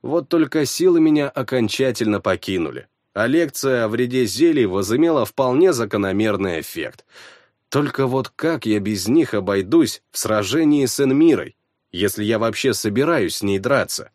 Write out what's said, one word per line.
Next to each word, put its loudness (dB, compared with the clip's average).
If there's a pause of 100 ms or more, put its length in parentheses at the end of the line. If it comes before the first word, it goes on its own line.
Вот -4
только 0
силы 2
меня 4
окончательно -2
покинули. -4 (260)
А -2
лекция 0
о -2
вреде 0
зелий 2
возымела 0
вполне 2
закономерный -2
эффект. -12 (640)
Только -2
вот -2
как -4
я 0
без -4
них 2
обойдусь 0
в -12
сражении 0
с -4
Энмирой, 2 (340)
если -2
я 0
вообще 0
собираюсь 0
с -8
ней 0
драться? -2